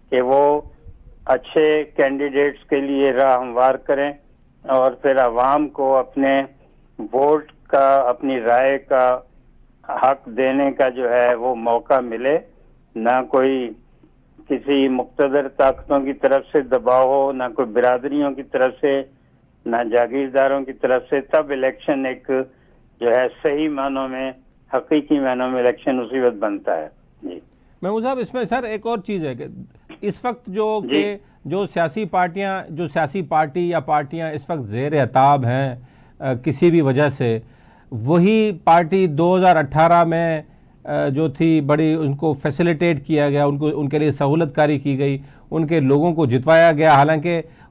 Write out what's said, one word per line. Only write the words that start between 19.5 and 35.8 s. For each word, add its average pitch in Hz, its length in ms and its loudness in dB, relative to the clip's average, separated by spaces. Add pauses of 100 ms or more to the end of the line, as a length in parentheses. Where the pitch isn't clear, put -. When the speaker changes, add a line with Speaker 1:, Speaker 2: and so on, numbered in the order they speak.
Speaker 1:
ना 117 180 -2
जागीरदारों 135 800 0
की 131 80 -12
तरफ 127 300 -2
से, 139 180 -2
तब 143 320 -2
इलेक्शन 131 540 -4
एक 127 160 -8 (800)
जो 120 80 2
है, 123 180 2
सही 151 400 -4
मानों 135 400 -4
में, 131 260 -8 (400)
हकीकी 147 460 0
मानों 127 280 -2
में 127 120 -2
इलेक्शन 123 400 0
उसी 120 200 -4
वक्त 120 160 2
बनता 101 380 -4
है। 78 180 -8 (320)
जी। 87 180 -12 (420)
Speaker 2:
महमूद 220 200 -4
साहब, 262 140 -4
इसमें 240 280 -6
सर 240 180 -2
एक 214 220 -8
और 233 140 -4
चीज़ 180 260 -6
है 131 80 -6
कि 127 340 -14 (340)
इस 202 240 -6
वक्त 240 220 -6
जो 214 360 -4
Speaker 1:
जी। 131 180 0
Speaker 2:
कि 202 180 -6 (260)
जो 180 200 -4
सियासी 175 380 -4
पार्टियां, 185 720 -4
जो 160 140 -6
सियासी 165 340 -4
पार्टी 160 500 -2
या 160 80 -2
पार्टियां 156 520 -4
इस - 180 -10
वक्त 156 120 -6
ज़ेर 123 320 -4
अताब 135 500 4
हैं, 127 440 -4 (320)